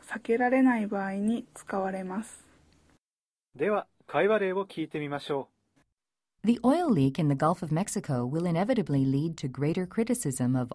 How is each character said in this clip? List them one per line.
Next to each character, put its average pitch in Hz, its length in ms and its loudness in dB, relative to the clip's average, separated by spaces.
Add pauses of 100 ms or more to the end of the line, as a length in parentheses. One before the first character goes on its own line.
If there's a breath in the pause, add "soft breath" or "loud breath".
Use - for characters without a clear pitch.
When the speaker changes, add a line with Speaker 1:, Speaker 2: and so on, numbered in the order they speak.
Speaker 1:
避 - 140 -8
け 226 200 0
ら 247 120 4
れ 262 120 4
な 247 180 6
い 202 80 -2
場 196 180 -4
合 196 80 -6
に 214 400 -2
使 - 240 -6
わ 190 140 -2
れ 190 100 -6
ま 185 220 -6
す。 - 200 -20 (1120)
Speaker 2:
で 151 160 0
は、 208 160 -2 (220)
会 156 180 2
話 214 140 4
例 190 120 0
を 190 140 -2
聞 160 200 -6
い - 20 -8
て 160 100 -6
み 147 100 -4
ま 143 120 -4
し - 100 -6
ょ 139 200 -2
う。 - 20 -20 (920)
Speaker 3:
The 233 200 2
oil 320 280 2
leak 135 280 2
in 151 80 2
the 139 80 2
Gulf 156 260 0
of 147 100 -4
Mexico 151 540 -2
will 160 220 -2
inevitably 165 560 2
lead 143 320 0
to 143 120 -6
greater 156 380 -2
criticism 135 720 0
of 123 140 -4